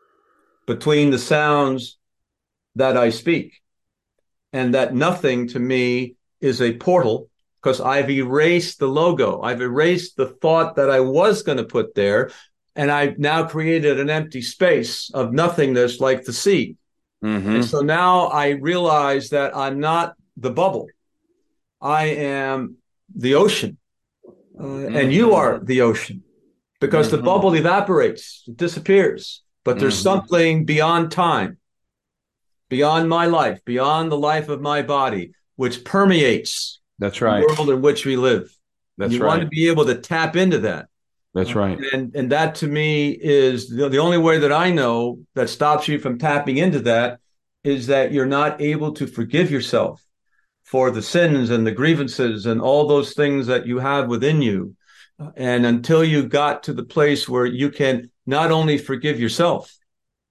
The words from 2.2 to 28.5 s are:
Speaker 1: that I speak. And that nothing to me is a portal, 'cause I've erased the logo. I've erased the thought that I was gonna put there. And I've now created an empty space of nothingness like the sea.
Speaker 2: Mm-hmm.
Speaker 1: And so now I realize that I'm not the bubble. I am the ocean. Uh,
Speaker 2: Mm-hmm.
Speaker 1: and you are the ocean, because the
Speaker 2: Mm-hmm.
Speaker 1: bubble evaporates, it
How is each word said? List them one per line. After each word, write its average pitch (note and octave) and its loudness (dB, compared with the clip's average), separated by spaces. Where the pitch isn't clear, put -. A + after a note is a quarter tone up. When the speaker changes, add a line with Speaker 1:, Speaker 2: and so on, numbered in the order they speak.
Speaker 1:
that B2+ 2
I A#2+ 2
speak. - -4
And B2+ -2
that B2+ 0
nothing C3 0
to C3 -8
me B2 -2
is B2+ 0
a A#2+ 0
portal, C3+ 0
'cause C3 0
I've C3+ 0
erased D3 0
the C#3 0
logo. C3+ 0
I've A#2+ -4
erased D#3 -2
the C3 0
thought D#3+ 0
that C#3 2
I C3 4
was D#3+ 2
gonna C3 -2
put - -4
there. G#2 2
And C#3+ -2
I've C#3+ 0
now D#3 0
created D#3 0
an C#3 -2
empty D#3 -6
space C3 -2
of A#2+ -4
nothingness C3+ 2
like C3 0
the B2 -10
sea. D3 0
Speaker 2:
Mm-hmm. G#2 -2
Speaker 1:
And A#2+ 2
so C#3+ -4
now F3+ 2
I C#3+ 0
realize C#3+ 0
that C#3 -2
I'm C#3 -4
not E3 -2
the B2 -6
bubble. D#3+ -2
I D3+ 0
am C#3 -4
the C3 0
ocean. - 2
Uh, - -16
Speaker 2:
Mm-hmm. C#3 -8
Speaker 1:
and C3+ 0
you D3+ 4
are C3+ 2
the B2+ 0
ocean, G#2+ -2
because D3+ 2
the D#3 0
Speaker 2:
Mm-hmm. B2 0
Speaker 1:
bubble F#3 2
evaporates, E3+ 0
it A#2 -18